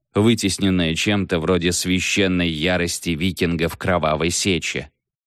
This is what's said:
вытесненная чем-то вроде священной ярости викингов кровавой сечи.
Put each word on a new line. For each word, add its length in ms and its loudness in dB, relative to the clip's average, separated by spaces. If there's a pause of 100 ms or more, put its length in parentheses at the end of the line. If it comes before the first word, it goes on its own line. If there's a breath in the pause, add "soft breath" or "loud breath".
(140)
вытесненная 800 2
чем-то 440 0
вроде 340 2
священной 760 0
ярости 640 -2
викингов 640 -2
кровавой 540 0
сечи. 600 -4 (360)